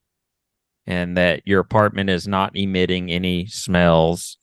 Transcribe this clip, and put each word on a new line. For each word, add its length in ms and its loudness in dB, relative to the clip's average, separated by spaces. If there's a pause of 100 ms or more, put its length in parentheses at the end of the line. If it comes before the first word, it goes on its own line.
(880)
and 300 -4
that 300 2
your 140 4
apartment 500 0
is 180 -2
not 280 -2
emitting 540 -2
any 360 -2
smells 960 0